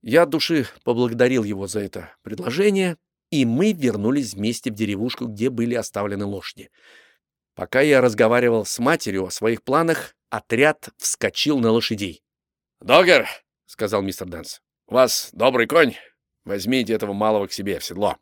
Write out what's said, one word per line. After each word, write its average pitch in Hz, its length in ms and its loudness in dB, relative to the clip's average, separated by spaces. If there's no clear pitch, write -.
Я 143 180 4
от 160 60 0
души 151 380 0
поблагодарил 120 640 2
его 98 200 -6
за 101 140 -6
это 95 340 -10
предложение, 170 720 0
и 143 140 4
мы 147 260 2
вернулись 120 600 0
вместе 110 360 -4
в 110 40 -8
деревушку, 107 540 -4
где 110 220 -2
были 120 260 -2
оставлены 101 500 -4
лошади. 98 440 -12
Пока 123 260 0
я 143 200 6
разговаривал 117 640 2
с - 140 -8
матерью 113 460 -2
о 90 60 -10
своих 110 320 -4
планах, 160 520 -2
отряд 127 680 0
вскочил - 600 -2
на 117 120 2
лошадей. 107 520 -2
«Догер», — 151 460 6
сказал 104 360 -2
мистер 95 260 -6
Дэнс, — 85 340 -14
«у - 80 -4
вас 127 380 4
добрый 117 340 2
конь, 147 280 4
возьмите 107 480 -2
этого 104 200 -2
малого 104 340 0
к - 60 -12
себе 98 260 -6
в - 60 -12
седло». 98 360 -2